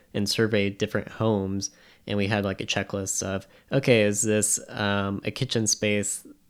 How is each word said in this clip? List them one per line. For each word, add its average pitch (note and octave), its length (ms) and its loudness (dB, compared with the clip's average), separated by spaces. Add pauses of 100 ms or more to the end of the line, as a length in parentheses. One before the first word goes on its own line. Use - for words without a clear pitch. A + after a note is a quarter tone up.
(140)
and G2+ 140 0
survey G#2 420 2
different G#2 380 -4
homes, G2 600 -2 (360)
and G#2 100 -2
we G2+ 120 2
had, G#2 160 2
like, F#2+ 160 -2
a - 60 -8
checklist G2 580 -4
of, F#2+ 240 -4 (240)
okay, B2+ 300 6
is G#2 200 2
this, G#2+ 460 2
um, G2+ 560 0
a G#2+ 80 -4
kitchen A#2 340 -2
space G#2 580 0 (260)